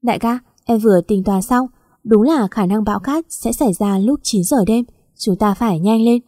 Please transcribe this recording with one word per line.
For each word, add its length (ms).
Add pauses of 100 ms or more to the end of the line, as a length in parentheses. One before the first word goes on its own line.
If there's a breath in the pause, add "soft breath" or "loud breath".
"Đại 180
ca, 200 (260)
em 140
vừa 220
tính 220
toán 180
xong, 260 (360)
đúng 180
là 300
khả 140
năng 180
bão 160
cát 300
sẽ 220
xảy 220
ra 260
lúc 240
chín 200
giờ 220
đêm, 200 (320)
chúng 180
ta 180
phải 260
nhanh 220
lên." 260